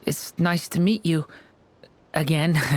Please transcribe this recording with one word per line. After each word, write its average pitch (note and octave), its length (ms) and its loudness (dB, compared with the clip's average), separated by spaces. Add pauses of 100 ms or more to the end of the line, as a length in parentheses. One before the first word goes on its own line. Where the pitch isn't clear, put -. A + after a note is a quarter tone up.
It's - 320 -6
nice F3 320 0
to - 100 -4
meet G3+ 260 2
you. D#3+ 200 0 (880)
Again. D#3 480 0 (160)